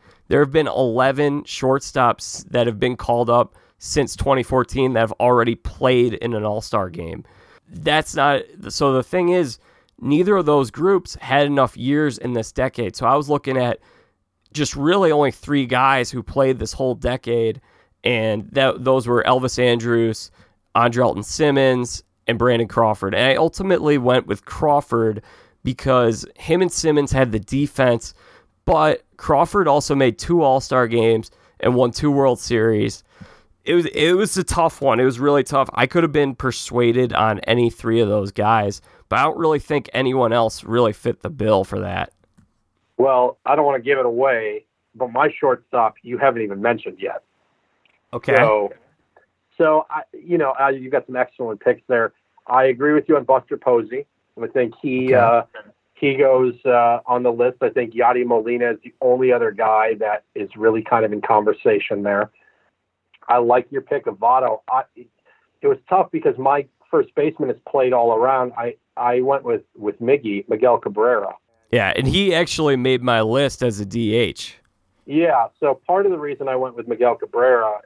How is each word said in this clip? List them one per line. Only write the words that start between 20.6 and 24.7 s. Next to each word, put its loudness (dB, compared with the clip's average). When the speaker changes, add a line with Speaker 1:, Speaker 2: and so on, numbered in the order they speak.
Speaker 1:
Andrelton 0
Simmons, 0
and -2
Brandon 2
Crawford. 0
And 2
I 2
ultimately 0
went 0
with -8
Crawford -2